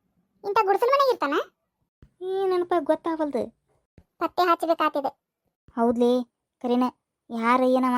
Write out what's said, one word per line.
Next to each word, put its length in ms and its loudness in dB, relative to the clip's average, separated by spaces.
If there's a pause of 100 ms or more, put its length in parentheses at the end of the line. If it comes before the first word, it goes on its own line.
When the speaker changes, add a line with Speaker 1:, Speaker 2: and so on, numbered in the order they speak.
(440)
Speaker 1:
ಇಂಥ 180 -2
ಗುಡಿಸಲ್ 280 2
ಮನೆಗೆ 200 2
ಇರ್ತಾನ? 240 -2 (880)
Speaker 2:
ಏನನಪ್ಪ 560 -2
ಗೊತ್ತಾವಲ್ದು. 640 -4 (760)
Speaker 1:
ಪತ್ತೆ 240 -4
ಹಚ್ಚಬೇಕಾತಿದೆ. 680 0 (640)
Speaker 2:
ಹೌದ್ಲಿ, 360 2 (500)
ಕರೆನ. 220 0 (460)
ಯಾರ 300 0
ಏನವ 380 2